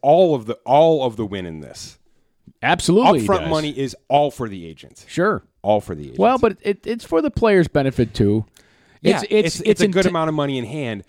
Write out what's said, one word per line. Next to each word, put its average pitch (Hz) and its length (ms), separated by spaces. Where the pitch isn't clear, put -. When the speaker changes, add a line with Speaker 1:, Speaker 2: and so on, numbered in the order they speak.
Speaker 1:
all 160 340
of 117 100
the, 117 80
all 151 400
of 113 120
the 113 80
win 95 200
in 82 140
this. - 400
Speaker 2:
Absolutely, 175 580
he 107 80
Speaker 1:
Upfront 190 140
Speaker 2:
does. 160 80
Speaker 1:
money 156 280
is 135 160
all 143 240
for 117 160
the 95 180
agent. - 440
Speaker 2:
Sure. 180 340
Speaker 1:
All 104 180
for 90 140
the 73 80
agent. 67 160
Speaker 2:
Well, 233 180
but 233 240
it, 202 260
it's 240 160
for 330 180
the 302 100
player's 196 360
benefit 127 460
too. 107 320
It's, - 220
Speaker 1:
Yeah, 208 140
Speaker 2:
it's, 170 200
Speaker 1:
it's, - 20
Speaker 2:
it's 202 100
Speaker 1:
it's 214 120
a 214 80
good 185 160
Speaker 2:
inti-, 180 60
Speaker 1:
amount 160 180
of 156 60
money 143 220
in 123 60
hand. 117 460